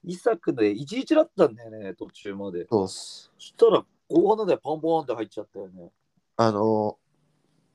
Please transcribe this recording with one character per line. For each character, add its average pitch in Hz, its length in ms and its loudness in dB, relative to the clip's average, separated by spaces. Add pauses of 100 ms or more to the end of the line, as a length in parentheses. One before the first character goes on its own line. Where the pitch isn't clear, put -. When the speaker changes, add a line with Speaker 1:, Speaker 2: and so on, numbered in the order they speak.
Speaker 1:
イ 175 120 -8
サ 226 200 0
ク - 180 -4
の 120 80 -2
で 104 100 4
一 143 280 -6
一 294 140 -2
だ 311 80 6
っ 320 160 0
た 170 100 6
ん 117 60 -2
だ 117 120 -20
よ 113 40 -16
ね、 104 240 -12
途 101 160 -14
中 - 240 -14
ま 98 180 -10
で。 85 160 -8
Speaker 2:
そ 107 140 2
う 95 40 0
っ - 20 -6
す。 - 500 -14
Speaker 1:
そ - 80 -20
し - 100 -20
た - 120 6
ら 156 180 4 (240)
後 185 200 4
半 214 100 2
の 214 80 -2
で 147 100 2
パ 143 180 -6
ン 156 60 -10
パ 160 60 -2
ン 160 140 2
っ 143 40 -10
て 127 80 -4
入 113 120 -6
っ - 20 -20
ち - 120 -14
ゃ 104 40 -12
っ - 100 -16
た 98 60 -14
よ 98 80 -12
ね。 90 240 -20 (460)
Speaker 2:
あ 113 140 4
の、 107 460 -2 (760)